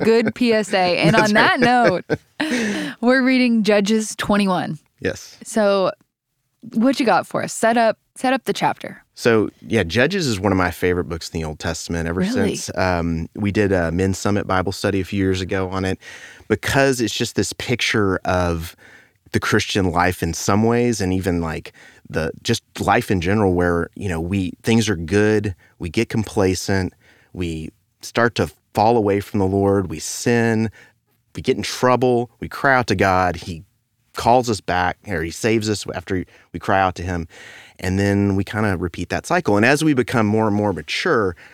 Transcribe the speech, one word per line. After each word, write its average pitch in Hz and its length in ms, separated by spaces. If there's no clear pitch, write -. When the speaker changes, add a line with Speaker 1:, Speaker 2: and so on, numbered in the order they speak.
Speaker 1:
Good 220 320
P 233 180
S 214 220
A. 180 240
And - 160
Speaker 2:
That's 214 160
Speaker 1:
on 208 60
Speaker 2:
right. 285 240
Speaker 1:
that 240 440
note, 220 560
Speaker 2:
<laughs> - 40
Speaker 1:
we're 254 220
reading 247 400
Judges 214 540
twenty-one. 190 640
Speaker 2:
Yes. - 460
Speaker 1:
So 196 480
what 240 240
you 269 80
got 175 220
for - 160
us? - 80
Set 226 260
up, 226 180
set 254 160
up 269 120
the 202 80
chapter. - 500
Speaker 2:
So, 113 360
yeah, 104 180
Judges 143 420
is 107 140
one 101 100
of 95 80
my 87 140
favorite 90 320
books 85 260
in 85 100
the 78 60
Old 78 140
Testament 82 480
ever 85 120
Speaker 1:
Really? 98 360
Speaker 2:
since. - 200
Um, 85 600
we 101 160
did 101 180
a 85 220
Men's 92 260
Summit 101 300
Bible 92 240
study 98 280
a 90 40
few 98 180
years 95 180
ago 95 300
on 95 140
it 95 140
because 135 520
it's 110 140
just - 220
this 104 160
picture 104 720
of 87 500
the 107 100
Christian 98 520
life 90 320
in 82 100
some 104 300
ways, 120 360
and 92 120
even, 90 280
like, 82 320
the, 80 240
just - 200
life 104 320
in 92 80
general 95 340
where, 87 400
you 101 140
know, 80 120
we, 90 340
things 113 240
are 101 80
good, 101 580
we 85 100
get 110 200
complacent, 98 840
we 80 380
start 117 320
to 87 160
fall 113 220
away 101 240
from - 200
the 95 60
Lord, 98 440
we 80 80
sin, 113 720
we - 80
get - 140
in - 60
trouble, 123 680
we - 80
cry - 260
out 123 140
to 104 60
God, 92 420
he 82 280
calls 120 340
us 101 100
back, 87 380
or 85 140
he 82 80
saves 110 400
us 101 240
after 92 300
we 87 80
cry 98 200
out 95 160
to 90 60
him, 87 260
and 95 200
then 101 380
we 98 80
kinda 104 320
repeat 87 320
that 85 180
cycle. 160 300
And 104 80
as 143 200
we 151 100
become 120 320
more 110 220
and 101 80
more 104 160
mature, 95 640